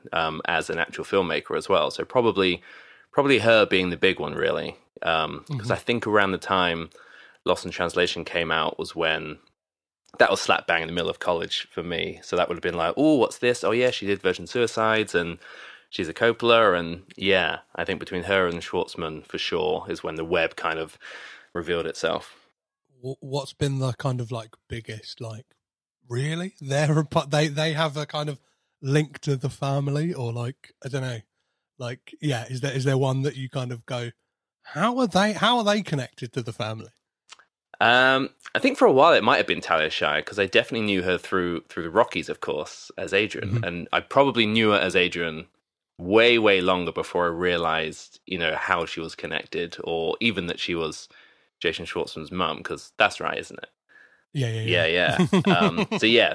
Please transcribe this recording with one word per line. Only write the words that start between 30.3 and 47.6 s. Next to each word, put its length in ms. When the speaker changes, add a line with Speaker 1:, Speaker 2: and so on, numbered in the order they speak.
Speaker 2:
like, 400
I 40
don't 140
know. 180
Like, 420
yeah, 260
is 140
there, 120
is 120
there 140
one 240
that 140
you 120
kind 240
of 140
go, 240
"How 360
are 80
they, 280
how 240
are 60
they 180
connected 500
to 100
the 100
family?" 380
Speaker 1:
Um, 500
I 60
think 180
for 80
a 60
while 200
it 120
might 140
have 80
been 140
Talia 300
Shire, 320
'cause 160
I 80
definitely 400
knew 160
her 160
through, 500
through 160
the 60
Rockies, 380
of 120
course, 560
as 160
Adrian. 440
Speaker 2:
Mm-hmm. 80
Speaker 1:
And 280
I 80
probably 460
knew 240
her 80
as 180
Adrian 500
way, 400
way 220
longer 320
before 340
I 20
realized, 1000